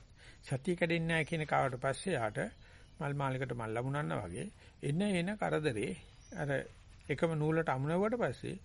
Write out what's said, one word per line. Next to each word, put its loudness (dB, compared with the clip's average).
සතිය -2
කැඩෙන්නේ 2
නැහැ 2
කියන -2
කාවට 4
පස්සේ 0
යාට 0
මල් -2
මාලයකට 0
මල් -4
ලැබුණා -2
වගේ -6
එන 0
එන 2
කරදරේ 0
අර -2
එකම 2
නූලට 2
අමුණුවට 2
පස්සේ -2